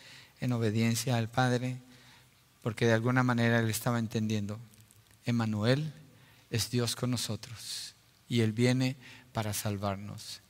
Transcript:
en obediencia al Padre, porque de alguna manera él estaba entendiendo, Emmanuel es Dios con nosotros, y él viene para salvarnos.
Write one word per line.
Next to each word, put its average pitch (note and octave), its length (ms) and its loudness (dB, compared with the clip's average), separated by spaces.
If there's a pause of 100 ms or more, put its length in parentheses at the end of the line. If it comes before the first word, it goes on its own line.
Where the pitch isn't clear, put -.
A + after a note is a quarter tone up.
(400)
en B2 140 0
obediencia A#2 640 2
al A2+ 120 -2
Padre, B2+ 480 0 (840)
porque A#2 220 0
de A2+ 80 8
alguna B2 280 4
manera A#2 380 4
él A2+ 100 2
estaba A#2 300 -2
entendiendo, G#2+ 580 -2 (680)
Emmanuel A#2 680 0 (560)
es - 200 -2
Dios A#2+ 260 -2
con B2 160 -2
nosotros, - 840 -8 (340)
y A#2+ 100 2
él A2 140 2
viene B2+ 420 2 (380)
para G#2+ 200 -2
salvarnos. G2+ 840 -6 (100)